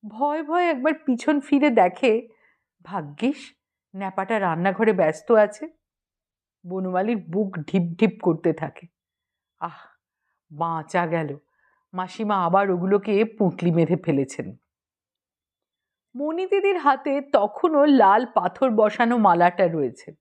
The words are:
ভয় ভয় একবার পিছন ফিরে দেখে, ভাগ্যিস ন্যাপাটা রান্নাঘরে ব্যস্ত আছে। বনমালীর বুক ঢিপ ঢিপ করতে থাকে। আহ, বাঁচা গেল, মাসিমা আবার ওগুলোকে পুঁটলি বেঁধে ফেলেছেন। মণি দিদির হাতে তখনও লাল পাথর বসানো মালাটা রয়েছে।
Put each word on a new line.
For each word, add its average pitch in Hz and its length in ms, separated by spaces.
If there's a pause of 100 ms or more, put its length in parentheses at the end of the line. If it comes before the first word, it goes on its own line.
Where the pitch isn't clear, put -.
ভয় 294 340
ভয় 330 220
একবার 302 300
পিছন 285 460
ফিরে 285 300
দেখে, 220 580 (540)
ভাগ্যিস 180 720 (420)
ন্যাপাটা 190 440
রান্নাঘরে 190 520
ব্যস্ত 165 400
আছে। 214 360 (960)
বনমালীর 185 500 (140)
বুক 196 280
ঢিপ 170 420
ঢিপ 220 220
করতে 165 300
থাকে। - 340 (760)
আহ, 170 180 (720)
বাঁচা 165 560
গেল, 156 300 (560)
মাসিমা 185 520
আবার 196 260
ওগুলোকে 196 540
পুঁটলি 180 460
বেঁধে 165 260
ফেলেছেন। 139 600 (1600)
মণি 320 300
দিদির 392 300
হাতে 277 440
তখনও 277 680
লাল 233 480
পাথর 196 360
বসানো 226 480
মালাটা 180 480
রয়েছে। 156 540